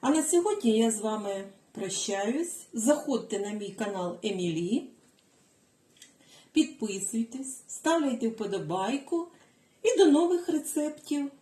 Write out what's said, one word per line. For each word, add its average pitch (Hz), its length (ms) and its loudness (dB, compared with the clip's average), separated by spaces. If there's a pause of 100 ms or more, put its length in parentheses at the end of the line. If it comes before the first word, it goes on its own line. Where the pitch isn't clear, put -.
А 262 100 0
на 311 120 4
сьогодні 349 560 2
я 226 120 4
з 214 100 -4
вами 202 440 -4 (280)
прощаюсь. 202 840 -4 (160)
Заходьте 240 640 0
на 202 120 -4
мій 208 200 -8
канал 196 520 -6
Емілі. 180 680 -2 (1600)
Підписуйтесь, 226 1160 -2
ставляйте 285 600 0
вподобайку. 202 1000 -4 (540)
І 494 160 4
до 381 80 10
нових 339 420 4
рецептів. 294 800 -2 (120)